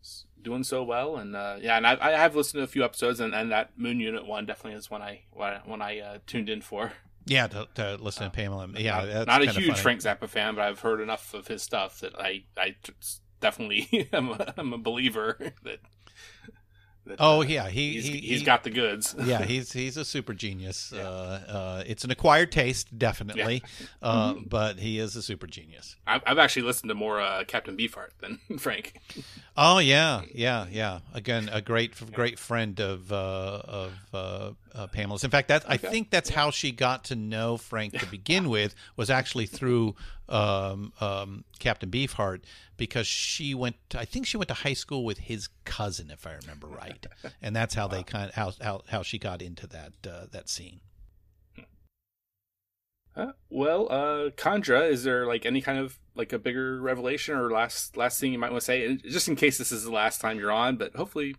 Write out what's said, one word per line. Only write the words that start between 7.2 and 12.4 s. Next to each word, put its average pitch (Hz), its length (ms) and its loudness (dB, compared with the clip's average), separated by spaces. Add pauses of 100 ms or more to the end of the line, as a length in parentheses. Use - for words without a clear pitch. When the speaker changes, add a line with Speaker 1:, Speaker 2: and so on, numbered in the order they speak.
Speaker 2:
Yeah, 131 220 4
to, 104 280 -8
to 104 260 -4
listen 107 220 -6
to 98 40 -6
Speaker 1:
Uh, 92 40 -8
Speaker 2:
Pamela. 98 360 -6 (100)
Yeah, 107 200 0
Speaker 1:
not, 95 80 0
Speaker 2:
that's 107 220 -2
Speaker 1:
not 127 140 8
a 143 40 6
Speaker 2:
kinda 104 160 2
Speaker 1:
huge 170 160 6
Speaker 2:
funny. 95 40 0
Speaker 1:
Frank 117 200 4
Zappa 107 260 0
fan, 110 280 2
but 104 100 2
I've 101 160 -2
heard 110 180 2
enough 107 340 -4
of 101 140 -12
his 104 160 -6
stuff 98 380 -2
that - 180 -10
I, 98 240 -4 (140)